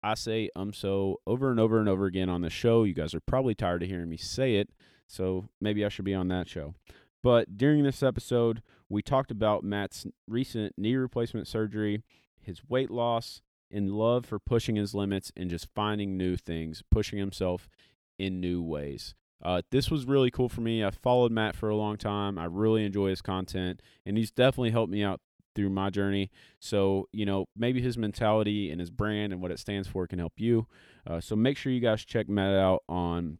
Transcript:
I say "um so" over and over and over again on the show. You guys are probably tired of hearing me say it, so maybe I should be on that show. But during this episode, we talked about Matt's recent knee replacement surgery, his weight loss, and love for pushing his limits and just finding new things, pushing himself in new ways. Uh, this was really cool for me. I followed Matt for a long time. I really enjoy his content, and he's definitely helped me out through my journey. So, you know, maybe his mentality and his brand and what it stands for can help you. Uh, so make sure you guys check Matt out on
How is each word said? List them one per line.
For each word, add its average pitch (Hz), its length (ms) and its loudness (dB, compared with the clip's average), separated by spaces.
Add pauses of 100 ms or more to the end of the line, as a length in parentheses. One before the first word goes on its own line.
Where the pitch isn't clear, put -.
I 107 120 0
say 110 420 -2
"um 101 160 -6
so" 98 520 -2
over 127 260 0
and 117 80 4
over 113 200 6
and 107 80 4
over 95 160 4
again 92 240 0
on 87 140 0
the 85 80 0
show. 117 340 4
You 98 100 2
guys 78 220 -4
are 78 60 -4
probably 131 340 0
tired 87 280 0
of 90 40 -4
hearing 87 220 -6
me 80 80 -8
say 127 380 0
it, 101 160 2 (360)
so 92 400 -2 (140)
maybe 104 240 0
I 101 40 0
should 101 140 -8
be 98 100 0
on 92 140 0
that 90 220 -2
show. 76 240 -10 (500)
But 120 340 6
during 147 280 6
this 135 180 0
episode, 117 580 0 (280)
we 104 120 -2
talked 135 300 0
about 104 320 0
Matt's 101 420 -6 (220)
recent 113 500 -4
knee 107 180 0
replacement 123 520 -2
surgery, 107 560 -2 (380)
his - 260 -14
weight 131 240 -2
loss, 117 500 -2 (300)
and 101 180 -2
love 117 360 2
for 107 140 -6
pushing 117 360 0
his 101 180 0
limits 98 440 -2
and 90 120 -4
just 85 240 -6
finding 104 440 -2
new 92 180 0
things, 80 560 -8
pushing 104 260 2
himself 92 520 -4 (500)
in 95 220 -4
new 90 200 0
ways. 73 540 -8 (260)
Uh, 90 200 0 (100)
this 131 180 2
was 147 140 -2
really 131 280 4
cool 123 180 0
for 120 100 -8
me. 113 240 0
I 98 80 2
followed 123 400 2
Matt 110 240 0
for 110 140 -4
a 107 80 2
long 107 180 -2
time. 101 420 -4
I 80 60 -6
really 110 400 2
enjoy 98 240 0
his 92 140 -2
content, 92 600 -4 (240)
and 101 120 -2
he's 110 120 0
definitely 127 420 2
helped 113 200 2
me 104 100 -2
out 98 200 -2 (340)
through 101 140 2
my 98 200 0
journey. 98 400 0 (300)
So, 98 540 0
you 104 120 -2
know, 98 200 0 (100)
maybe 120 260 0
his 120 160 -2
mentality 104 720 0
and 85 120 -6
his 87 100 -8
brand 104 400 -2
and 90 100 -6
what 87 100 -4
it 82 80 -6
stands 101 280 -4
for 92 200 -4
can 90 120 -6
help 85 160 -4
you. 117 320 2 (400)
Uh, 85 140 -6
so 107 160 -4
make 127 180 2
sure - 160 -4
you 127 80 0
guys 110 240 2
check - 240 -2
Matt 98 260 2
out 95 360 4
on 87 500 -2